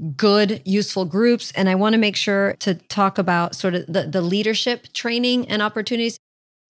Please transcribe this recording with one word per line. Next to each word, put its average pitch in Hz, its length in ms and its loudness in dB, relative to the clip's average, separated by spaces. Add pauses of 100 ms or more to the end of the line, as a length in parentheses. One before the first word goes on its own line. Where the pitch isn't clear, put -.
(160)
good, 208 480 2
useful 196 420 0
groups, 226 500 2
and 190 140 2
I 185 60 2
wanna 214 220 2
make 208 180 2
sure 196 440 0
to 185 160 0
talk 196 420 -2
about 175 380 0
sort 180 200 -2
of 180 120 -4
the, 180 160 0
the 160 180 -2
leadership 214 720 -2
training 240 560 0
and 208 120 0
opportunities. 226 560 -2 (520)